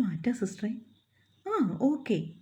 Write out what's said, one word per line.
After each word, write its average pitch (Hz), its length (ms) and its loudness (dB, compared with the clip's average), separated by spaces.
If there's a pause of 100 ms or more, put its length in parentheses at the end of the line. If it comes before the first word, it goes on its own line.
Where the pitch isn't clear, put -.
മാറ്റാം 196 380 0
സിസ്റ്ററെ." 208 300 -2 (720)
"ആ, 415 100 -2 (340)
ഓക്കെ." 226 300 0 (220)